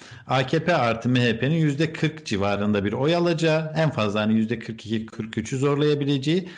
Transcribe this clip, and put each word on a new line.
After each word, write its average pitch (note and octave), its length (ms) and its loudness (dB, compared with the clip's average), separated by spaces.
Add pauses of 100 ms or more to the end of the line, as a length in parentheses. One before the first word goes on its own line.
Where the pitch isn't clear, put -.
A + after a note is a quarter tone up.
(280)
A C3 200 0
K D#3+ 160 0
P E3+ 120 2
artı A#2+ 340 2
M B2+ 120 4
H A2+ 180 2
P'nin C#3+ 160 0
yüzde D#3 380 0
kırk - 320 -4
civarında G2+ 600 0
bir G#2 80 -2
oy C#3+ 220 2
alacağı, D#3+ 640 0
en D#3+ 140 2
fazla G#2+ 300 0
hani G#2+ 120 2
yüzde A2 260 0
kırk - 260 -12
iki, A2 200 -4
kırk A2 320 -10
üçü A2+ 200 -4
zorlayabileceği, C#3+ 1000 0